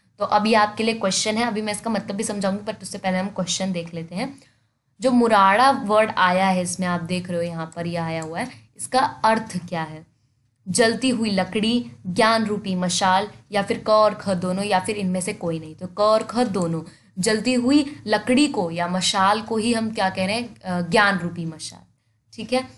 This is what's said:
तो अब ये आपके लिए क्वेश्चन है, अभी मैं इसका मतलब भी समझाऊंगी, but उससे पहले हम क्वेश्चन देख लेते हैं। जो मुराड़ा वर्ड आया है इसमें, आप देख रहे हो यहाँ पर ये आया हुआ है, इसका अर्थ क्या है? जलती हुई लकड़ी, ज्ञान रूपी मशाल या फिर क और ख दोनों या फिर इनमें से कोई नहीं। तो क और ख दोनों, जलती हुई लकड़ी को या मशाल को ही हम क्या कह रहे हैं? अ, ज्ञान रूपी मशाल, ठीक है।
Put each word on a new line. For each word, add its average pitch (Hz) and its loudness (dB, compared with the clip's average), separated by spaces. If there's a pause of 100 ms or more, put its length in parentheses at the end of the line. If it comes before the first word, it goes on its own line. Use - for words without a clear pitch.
(200)
तो 202 -2
अब - 2
ये 226 6
आपके 214 4
लिए 226 2
क्वेश्चन 214 -2
है, 240 0
अभी 214 -4
मैं 214 -4
इसका 202 -6
मतलब 202 -4
भी 214 -4
समझाऊंगी, 202 -4
but 214 -14
उससे 190 -12
पहले 185 -2
हम 185 -2
क्वेश्चन 190 -4
देख 170 -6
लेते 165 -10
हैं। 262 -8 (640)
जो 254 2
मुराड़ा 226 6
वर्ड 214 2
आया 185 4
है 185 2
इसमें, 180 -4
आप 175 -2
देख 180 -4
रहे 175 -4
हो 170 -2
यहाँ 165 -6
पर 170 -6
ये 170 -4
आया 165 -4
हुआ 160 -8
है, 254 -6 (280)
इसका - -2
अर्थ 220 0
क्या 165 -4
है? 156 -14 (600)
जलती 226 2
हुई 226 0
लकड़ी, 220 0 (160)
ज्ञान 220 2
रूपी 202 -4
मशाल 185 2 (240)
या 202 0
फिर - -4
क - 2
और 214 6
ख 196 -6
दोनों 185 -2
या 196 2
फिर 208 -4
इनमें 185 -2
से - -4
कोई 165 -6
नहीं। 156 -14
तो 185 -12
क 180 -8
और 214 4
ख - -8
दोनों, 180 0 (380)
जलती 220 0
हुई 269 2
लकड़ी 247 2
को 190 -4
या 170 -2
मशाल 190 2
को 220 -4
ही 233 0
हम 226 -2
क्या 196 0
कह 190 -2
रहे 202 0
हैं? 240 -8
अ, 180 -4
ज्ञान 196 4
रूपी 170 -6
मशाल, - -12 (500)
ठीक 220 -8
है। 254 -2 (100)